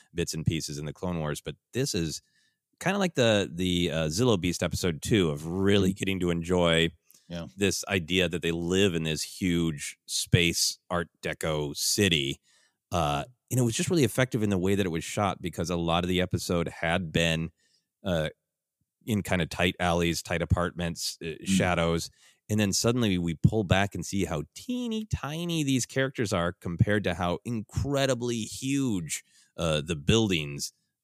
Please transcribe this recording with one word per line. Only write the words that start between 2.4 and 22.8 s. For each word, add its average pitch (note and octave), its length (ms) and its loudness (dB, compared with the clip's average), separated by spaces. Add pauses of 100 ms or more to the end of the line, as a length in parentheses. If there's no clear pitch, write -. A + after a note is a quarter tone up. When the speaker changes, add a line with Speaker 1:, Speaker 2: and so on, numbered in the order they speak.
Speaker 1:
kinda F#3+ 200 -2
like F#3 160 -2
the, A2 360 4
the, F2 400 2
uh, D#2+ 180 0
Zillo G#2 300 4
Beast E2+ 220 -2
episode E2+ 400 -2
two F2+ 300 4
of D2 160 -6
really G2 420 4
Speaker 2:
Mm-hmm. F#2+ 80 -2
Speaker 1:
getting F#2+ 220 -2
to F2 100 0
enjoy E2+ 640 4 (360)
Speaker 2:
Yeah. E2+ 200 -10 (100)
Speaker 1:
this G2 300 0
idea F2+ 420 2
that E2 140 -4
they E2+ 80 0
live F2 420 4
in E2 100 0
this D#2 200 -2
huge E2+ 840 -2
space - 720 2 (140)
Art F2 180 -2 (140)
Deco D2+ 520 -4
city. E2+ 640 0 (520)
Uh, D2 320 0 (260)
and B2 100 0
it B2+ 40 4
was A#2 120 2
just F3+ 140 -2
really E3+ 140 4
effective B2 400 0
in G2+ 80 2
the F#2 80 2
way G2 160 2
that G2 100 2
it F2+ 40 -2
was D#2+ 140 -4
shot, - 380 -2
because E2+ 300 -4
a F2 40 -2
lot E2+ 280 2
of F2+ 40 -2
the F2+ 140 2
episode F2 460 -2
had E2+ 440 -2
been, E2 380 0 (540)
uh, E2 260 0 (800)
in G#2 160 0
kinda F2 240 0
tight F2+ 320 0
alleys, E2+ 420 2
tight E2+ 220 -4
apartments, E2+ 800 -2
uh, - 20 -8
Speaker 2:
Mm. E2 220 -10
Speaker 1:
shadows. E2+ 640 2 (360)
And G#2+ 120 0
then G2+ 140 2
suddenly A#2 440 2